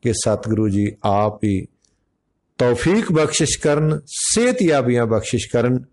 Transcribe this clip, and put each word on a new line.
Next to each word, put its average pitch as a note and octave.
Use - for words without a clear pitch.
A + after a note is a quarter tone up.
ਕਿ A2+
ਸਤਿਗੁਰੂ A2
ਜੀ G2+
ਆਪ G#2
ਹੀ G2
ਤੌਫੀਕ E3
ਬਖਸ਼ਿਸ਼ D#3
ਕਰਨ, D3+
ਸਿਹਤਯਾਬੀਆਂ D#3
ਬਖਸ਼ਿਸ਼ A2
ਕਰਨ B2